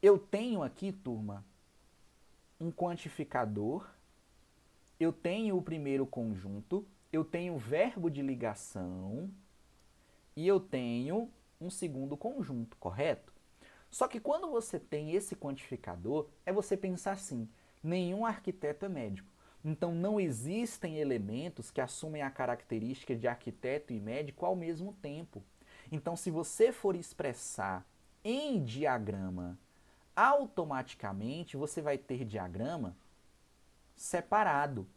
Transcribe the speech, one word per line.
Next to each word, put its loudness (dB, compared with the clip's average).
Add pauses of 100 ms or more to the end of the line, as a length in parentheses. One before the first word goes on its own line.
Eu 12
tenho 0
aqui, -4
turma, -6 (1160)
um -2
quantificador, 0 (1160)
eu 6
tenho 0
o 2
primeiro 2
conjunto, -2 (260)
eu 2
tenho -2
o -2
verbo 2
de -2
ligação -4 (1080)
e 0
eu 8
tenho 0 (320)
um -6
segundo -4
conjunto, -4
correto? -2 (580)
Só 2
que -4
quando 0
você -2
tem -2
esse 0
quantificador, -4 (180)
é 0
você 2
pensar -2
assim: -6 (340)
nenhum 0
arquiteto -2
é -4
médico. -4 (360)
Então, 0
não 2
existem -2
elementos -2
que -2
assumem -4
a -2
característica -2
de 0
arquiteto -2
e -2
médico -4
ao 4
mesmo -4 (100)
tempo. -10 (480)
Então, -2
se -4
você 6
for 2
expressar -4 (380)
em 0
diagrama, -2 (560)
automaticamente 2
você -4
vai 2
ter -4
diagrama -4 (960)
separado. 2 (100)